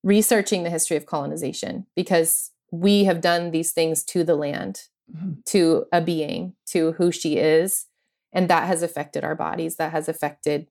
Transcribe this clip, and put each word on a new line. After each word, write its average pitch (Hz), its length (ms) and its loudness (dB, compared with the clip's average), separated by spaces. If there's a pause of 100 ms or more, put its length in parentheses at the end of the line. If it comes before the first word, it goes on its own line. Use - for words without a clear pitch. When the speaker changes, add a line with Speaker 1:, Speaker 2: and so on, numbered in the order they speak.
Speaker 1:
researching 202 600 4
the 170 60 -2
history 160 280 -2
of 147 80 -4
colonization, 151 800 -6 (100)
because 170 560 0 (200)
we 202 340 4
have 170 160 2
done 175 300 0
these 165 200 -2
things 160 340 0
to 170 200 -2
the 165 100 4
land, 147 460 -6 (320)
Speaker 2:
Mm-hmm. 165 200 -8 (140)
Speaker 1:
to 165 440 2
a 175 100 4
being, 165 540 -4 (120)
to 160 260 0
who 175 180 2
she 156 260 -2
is. 160 500 2 (440)
And 180 180 2
that 160 180 4
has 175 160 0
affected 147 420 -6
our 160 100 -2
bodies. 165 400 -4
That 160 160 -4
has 156 160 -2
affected 147 640 -4